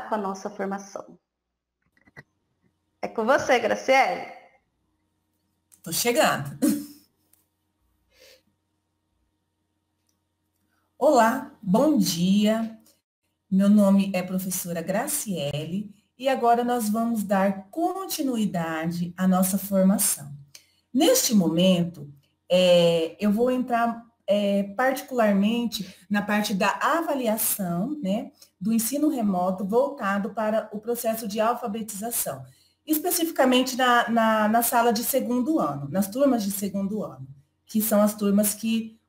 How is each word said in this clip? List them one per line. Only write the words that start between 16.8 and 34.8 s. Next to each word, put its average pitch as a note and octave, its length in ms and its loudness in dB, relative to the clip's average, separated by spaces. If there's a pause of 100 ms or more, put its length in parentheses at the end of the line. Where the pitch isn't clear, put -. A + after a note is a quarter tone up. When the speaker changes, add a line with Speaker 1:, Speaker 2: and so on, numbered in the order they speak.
Speaker 2:
vamos A3+ 380 0
dar G3 440 0
continuidade F#3 1500 -4
à F#3 100 2
nossa F#3 300 2
formação. F#3+ 760 0 (600)
Neste D4+ 420 4
momento, E3+ 760 2 (400)
é, E3+ 720 4
eu G#3 140 2
vou B3 180 2
entrar, A#3 500 -2 (240)
é, G3+ 380 0 (140)
particularmente A#3 1160 0 (160)
na G3+ 120 0
parte G#3 320 -2
da G3 160 0 (120)
avaliação, B3 1200 -2
né, F#3+ 300 -4 (300)
do G#3+ 100 -2
ensino C#4 380 0
remoto F#3+ 560 -2
voltado G#3+ 640 -2
para G#3+ 420 -2
o G#3 80 -10
processo A3+ 480 -4
de G#3+ 140 -2
alfabetização, G#3+ 1040 -4 (420)
especificamente D4+ 880 0
na, A#3+ 340 2
na, A3 380 2
na A#3 160 2
sala A#3 300 2